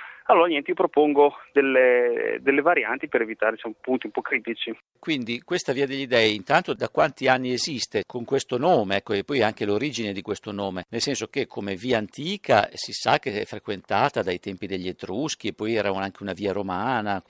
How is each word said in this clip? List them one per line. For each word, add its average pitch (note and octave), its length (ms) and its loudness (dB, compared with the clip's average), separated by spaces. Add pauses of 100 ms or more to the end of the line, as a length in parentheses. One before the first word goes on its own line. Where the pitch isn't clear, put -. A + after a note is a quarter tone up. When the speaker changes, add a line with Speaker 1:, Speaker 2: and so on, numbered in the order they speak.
(300)
Speaker 1:
Allora F3+ 180 8
niente, D3 240 -2
io E3+ 40 0
propongo D3 600 4 (180)
delle, B2 880 4
delle C#3 200 2
varianti C#3 460 0
per A#2+ 140 0
evitare, A2 320 -2
diciamo, A2+ 260 -10
punti B2+ 280 -2
un G#2 40 -8
po' - 100 -2
critici. A#2 540 -6 (240)
Speaker 2:
Quindi A#2+ 420 -4
questa F3 300 -4
Via C3+ 160 0
degli C3+ 200 -6
Dei A2+ 280 4
intanto C#3+ 380 0
da A#2+ 160 -4
quanti D3 380 0
anni B2+ 260 2
esiste A2+ 520 -4
con A#2+ 200 -10
questo C3+ 320 -2
nome, A#2+ 400 2
ecco, - 160 -2
e G2 100 0
poi C#3 180 -2
anche G#2+ 240 0
l'origine A2 460 -2
di F#2+ 100 -8
questo G#2 300 -8
nome, G2 380 -6
nel A2+ 120 -6
senso C3+ 260 -4
che C3+ 200 -4
come G2+ 280 -6
via A#2 220 -2
antica C3+ 760 0
si - 180 -10
sa B2 280 0
che G#2 220 -6
è G2+ 40 -6
frequentata G#2+ 760 -2
dai F2+ 180 -2
tempi G2 280 -8
degli F#2 220 -4
Etruschi G#2 600 -6
e - 40 -8
poi A2 220 -4
era G2+ 160 0
un-, F#2+ 100 -4
anche G2 220 -8
una G2 100 -6
via F#2+ 180 -2
romana, G2+ 800 -2